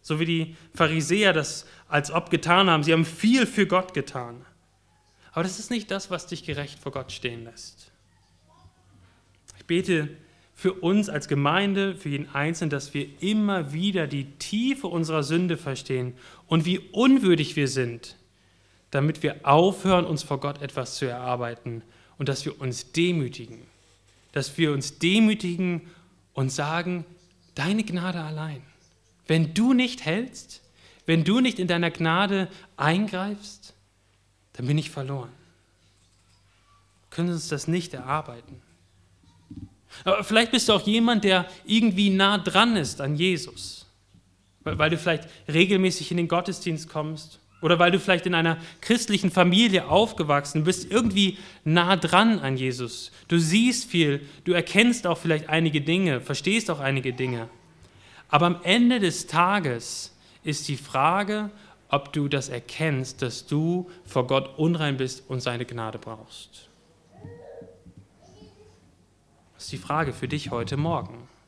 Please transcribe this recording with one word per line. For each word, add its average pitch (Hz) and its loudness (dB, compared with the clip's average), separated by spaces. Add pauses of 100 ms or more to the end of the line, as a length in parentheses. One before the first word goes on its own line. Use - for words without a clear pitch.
so 156 -4
wie 165 0
die 165 -2 (180)
Pharisäer 165 2
das 156 -2 (220)
als 147 0
ob 175 -2
getan 175 4
haben. 160 4
Sie 156 2
haben 165 4
viel 226 2
für 196 0
Gott 185 -2
getan. 123 -8 (880)
Aber 165 -2
das 185 -6
ist 220 -10
nicht 226 -6
das, 196 -6
was 175 -8
dich - -12
gerecht 143 -8
vor 135 -10
Gott 135 -10
stehen 117 -10
lässt. - -20 (1700)
Ich - -20
bete 170 0 (460)
für 185 -2
uns 202 0
als 151 -6
Gemeinde, 190 0
für - -8
jeden 143 -6
Einzelnen, 156 -2
dass 143 -6
wir 139 -6 (140)
immer 196 0
wieder 180 -2
die 139 -8
Tiefe 254 -4
unserer 160 -2
Sünde 165 0
verstehen 127 -6 (320)
und 165 2
wie 180 0
unwürdig 214 4
wir 143 0
sind, 120 -6 (720)
damit 147 0
wir - -4
aufhören, 180 6
uns 156 -4
vor 139 -4
Gott 143 -6
etwas 135 -8
zu 139 -4
erarbeiten 120 -6 (360)
und 143 -4
dass 135 -4
wir 147 -8
uns 127 -8
demütigen. 127 -2 (680)
Dass - -6
wir 156 4
uns 139 -4
demütigen 180 2 (460)
und 135 -2
sagen, 165 -4 (500)
deine 202 -2
Gnade 175 -6
allein. 156 -8 (640)
Wenn 160 2
du 233 4
nicht 247 2
hältst, - -6 (440)
wenn 160 4
du 202 4
nicht 254 2
in 185 -2
deiner 170 2
Gnade 185 0 (280)
eingreifst, 190 -2 (800)
dann 123 -8
bin 147 2
ich 151 -6
verloren. 135 -8 (1700)
Wir - -18
können 170 0
uns 165 -6
das 143 -4
nicht 170 -2
erarbeiten. 131 -8 (1400)
Aber 196 2
vielleicht 226 2
bist - 2
du 214 6
auch 202 4
jemand, 226 4
der 185 4 (200)
irgendwie 208 4
nah 196 4
dran 190 4
ist 151 -2
an 143 -2
Jesus. - -4 (800)
Weil, 156 -4
weil 156 4
du 165 0
vielleicht 160 -2 (200)
regelmäßig 185 2
in 180 -2
den 170 0
Gottesdienst 170 -2
kommst 156 -8 (200)
oder 165 4
weil 175 6
du 185 2
vielleicht 180 0
in 175 0
einer 165 2 (220)
christlichen 214 0
Familie 185 4
aufgewachsen 151 2
bist, 180 -2
irgendwie 202 2 (260)
nah 175 4
dran 185 4
an 135 -2
Jesus. 127 -6 (160)
Du 170 4
siehst 220 2
viel, 143 0 (180)
du 180 0
erkennst 196 2
auch 165 0
vielleicht 156 0
einige 156 2
Dinge, 156 0
verstehst 196 -2
auch 147 -4
einige 135 -2
Dinge. 123 -4 (800)
Aber 151 4
am 175 0
Ende 240 4
des 185 0
Tages 165 -2 (260)
ist 151 -6
die 143 -2
Frage, 196 0 (380)
ob - -2
du 147 0
das 139 -2
erkennst, 131 -4
dass - -6
du 170 -2 (160)
vor 123 0
Gott 135 -2
unrein 156 0
bist 131 -6
und 131 -6
seine 120 -6
Gnade 113 -8
brauchst. - -18 (2750)
Das - -20
ist - -14
die 143 -10
Frage 147 -2
für - -8
dich 147 -6
heute 120 -4
Morgen. 127 -4 (200)